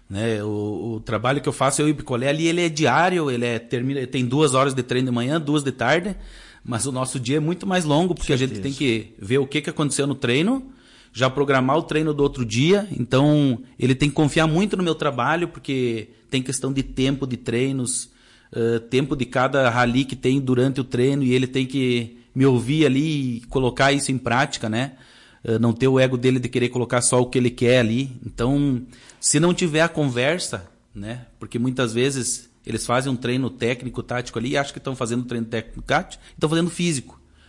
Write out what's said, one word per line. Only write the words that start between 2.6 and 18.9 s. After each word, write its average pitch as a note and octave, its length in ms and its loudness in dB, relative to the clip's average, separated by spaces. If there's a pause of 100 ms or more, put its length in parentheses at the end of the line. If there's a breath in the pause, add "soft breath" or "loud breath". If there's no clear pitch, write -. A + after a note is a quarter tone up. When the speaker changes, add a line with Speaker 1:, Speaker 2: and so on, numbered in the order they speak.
Speaker 1:
é E3+ 80 0
diário, D#3 600 2
ele A#2+ 160 -2
é, A#2 140 -2
termina, C3 480 -4
tem B2+ 180 -2
duas C3+ 280 4
horas C3+ 200 4
de B2 100 -2
treino B2+ 260 0
de B2 40 0
manhã, B2 280 0
duas C#3+ 220 0
de C3+ 100 -2
tarde, F3 420 0 (480 loud breath)
mas A#2+ 220 -4
o C#3 60 -2
nosso B2+ 280 -4
dia B2+ 180 0
é - 20 2
muito F3 260 -2
mais F3+ 200 0
longo, D#3+ 280 2
porque D3+ 200 -2
a B2+ 40 4
gente C3 180 0
Speaker 2:
Certeza. G2 80 -6
Speaker 1:
tem C3+ 100 -4
que A2+ 440 -2
ver A2+ 200 -2
o C#3 100 2
que, D3+ 140 -2
que F3 80 -6
aconteceu D3 360 -2
no C#3 100 -2
treino, E3 540 0 (440 loud breath)
já B2+ 160 0
programar C3+ 480 2
o E3+ 60 0
treino D#3 300 0
do C#3+ 80 -2
outro C#3 240 0
dia, D#3 460 4
então C3+ 680 2 (200 loud breath)
ele B2+ 160 2
tem D3 140 2
que C#3+ 60 -4
confiar D#3+ 320 2
muito F#3 280 2
no F#3 80 -2
meu E3 100 0
trabalho, D3+ 540 -2
porque B2 600 -4 (200 soft breath)
tem C3 140 -2
questão C3+ 300 -4
de C3+ 100 0
tempo C3+ 420 -2
de B2 120 -4
treinos, B2 720 -4 (420 soft breath)
eh, A#2 280 0
tempo B2+ 360 0